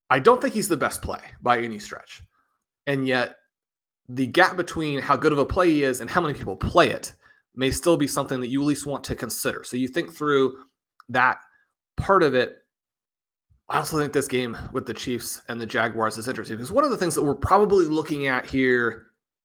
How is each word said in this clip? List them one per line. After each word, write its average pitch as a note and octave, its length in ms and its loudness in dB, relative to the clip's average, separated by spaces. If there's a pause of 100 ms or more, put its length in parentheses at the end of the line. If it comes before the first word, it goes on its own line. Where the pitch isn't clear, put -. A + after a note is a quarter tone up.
I C3+ 100 4
don't A#3+ 220 6
think C4 120 -2
he's F#3+ 160 -2
the D#3+ 80 2
best B2+ 240 -2
play - 180 -8 (220)
by A#2+ 180 2
any A2+ 200 -6
stretch. - 420 -16 (640)
And C#3 200 -2
yet B2+ 280 0 (720)
the B2+ 200 -4
gap F3+ 280 2
between D#3+ 460 -4
how C3+ 160 2
good D3 140 2
of C#3+ 80 2
a C3+ 60 4
play F3+ 260 2
he D3 120 2
is B2+ 180 0
and B2 80 -10
how F#3 120 2
many D3+ 140 -2
people G#2 200 -8
play D#3+ 340 2
it - 240 -6 (420)
may C3 160 0
still E3 260 2
be C#3+ 100 0
something C3+ 320 -4
that B2 100 -6
you C3+ 120 -2
at D3 60 0
least C#3+ 180 -2
want C#3 200 -8
to B2 100 -6
consider. - 480 -6
So - 120 -10
you B2+ 120 -2
think D#3+ 260 -6
through C#3 440 0 (520)
that B2+ 300 2 (580)
part F#3+ 260 4
of C#3 100 2
it. B2 260 0 (1120)
I C#3 100 -2
also D3+ 180 -4
think D3 160 0
this C3 140 2
game B2 280 -2 (160)
with C3 140 -6
the A2+ 80 -8
Chiefs - 560 -8
and A#2 100 -8
the A#2 60 -6
Jaguars A2 520 -2
is A2+ 100 -8
interesting A2 300 -6
because B2 140 -10
one C#4 140 2
of C#4 60 0
the G#3 60 0
things E3+ 180 0
that D#3 80 0
we're C#3+ 120 2
probably F#3+ 500 4
looking D3+ 420 -2
at B2+ 180 0
here B2 640 0 (380)